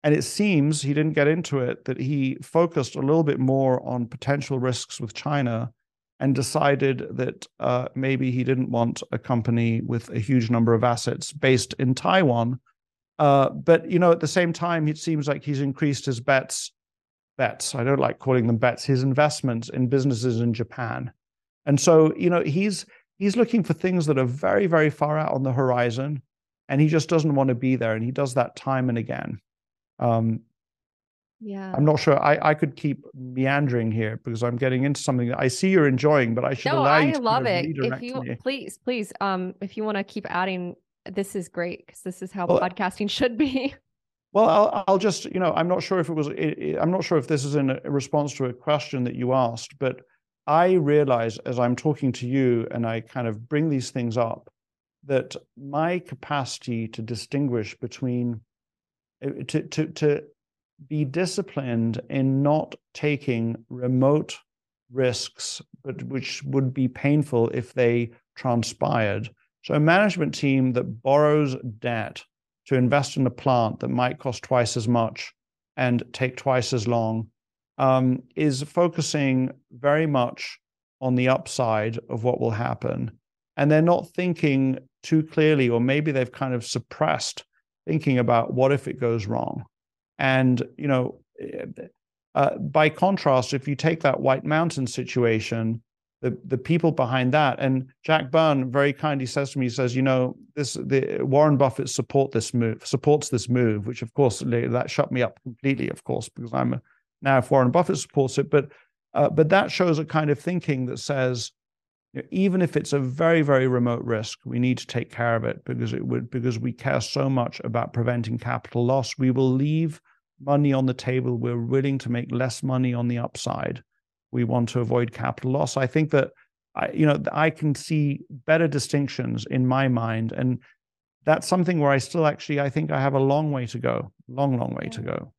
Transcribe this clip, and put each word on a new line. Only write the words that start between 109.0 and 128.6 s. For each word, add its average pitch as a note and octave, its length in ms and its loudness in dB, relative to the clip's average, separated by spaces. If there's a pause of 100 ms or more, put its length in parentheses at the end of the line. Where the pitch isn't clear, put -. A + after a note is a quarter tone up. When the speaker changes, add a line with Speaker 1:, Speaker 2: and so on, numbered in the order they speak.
Speaker 1:
uh, - 160 2
but D#3 200 2
that F#3+ 200 4
shows E3 300 0
a D3+ 60 -4
kind D3+ 240 0
of D3 100 0
thinking D#3 460 -2
that A#2+ 140 -8
says, B2+ 520 -2 (640)
you C3 80 -10
know, - 100 -14
even F#3 300 2
if - 160 0
it's - 160 -2
a C#3+ 60 2
very, D#3 420 2
very C3+ 260 4
remote A#2+ 380 0
risk, A2 400 -4
we A#2+ 140 -6
need B2 180 2
to - 100 -12
take - 240 -6
care A#2 240 0
of A2+ 80 -2
it - 220 -6
because A#2+ 260 -6
it - 160 -6
would, B2 240 -4
because B2 260 -4
we A#2+ 140 -4
care C3+ 300 -2
so C#3 280 -2
much B2+ 360 -2
about A#2 260 -2
preventing A#2 460 -2
capital A#2+ 480 -4
loss. C3 320 0
We C3 140 2
will C3 200 2
leave D3+ 480 0 (420)
money C#3+ 300 2
on C3 140 2
the B2+ 80 0
table. B2+ 420 -2
We're A#2+ 240 -2
willing C3+ 380 0
to B2 120 -6
make A#2+ 220 -4
less B2 320 -4
money B2+ 300 0
on A#2+ 160 -2
the A#2+ 80 -2
upside. - 640 -6 (480)
We B2 120 0
want A#2 260 0
to B2 100 -2
avoid A#2+ 340 0
capital B2+ 380 -4
loss. C#3 260 -2
I C3+ 80 0
think D#3 240 0
that C3+ 220 2 (440)
I, - 160 -2
you D#3 140 4
know, D3 160 4 (100)
I D#3 200 2
can D3+ 240 0
see D3 460 -2 (260)
better D#3+ 200 4